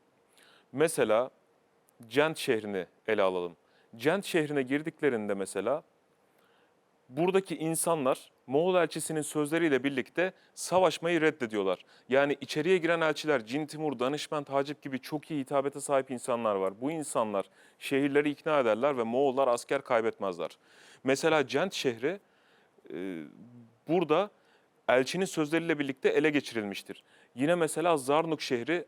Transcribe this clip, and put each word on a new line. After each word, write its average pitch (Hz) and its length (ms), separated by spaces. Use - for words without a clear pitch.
mesela 123 580
Cent 143 300
şehrini 104 480
ele 107 140
alalım. 90 340
Cent 156 300
şehrine 147 360
girdiklerinde 131 720
mesela 101 500
buradaki 175 480
insanlar 160 760
Moğol 165 280
elçisinin 160 460
sözleriyle 147 640
birlikte 143 500
savaşmayı 170 640
reddediyorlar. 107 640
Yani 139 320
içeriye 151 360
giren 165 240
elçiler 151 440
Cin 143 200
Timur, 147 340
Danışment 143 500
Hacip 139 320
gibi 131 180
çok - 320
iyi 151 80
hitabete 139 400
sahip 135 320
insanlar 117 440
var. 95 260
Bu 139 100
insanlar 117 540
şehirleri 143 500
ikna 147 300
ederler 123 380
ve 120 60
Moğollar 131 440
asker 127 340
kaybetmezler. 104 760
Mesela 139 440
Cent 143 260
şehri, 135 460
e, 85 300
burada 170 420
elçinin 135 360
sözleriyle 165 540
birlikte 143 300
ele 147 200
geçirilmiştir. 113 760
Yine 147 200
mesela 160 420
Zarnuk 147 440
şehri 139 460